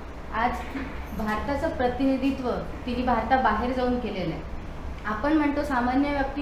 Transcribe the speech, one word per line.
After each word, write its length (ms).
आज 100
भारताचं 520
प्रतिनिधित्व 800
तिने 180
भारताबाहेर 680
जाऊन 280
केलेलं 360
आहे. 60
आपण 280
म्हणतो 300
सामान्य 460
व्यक्ती 320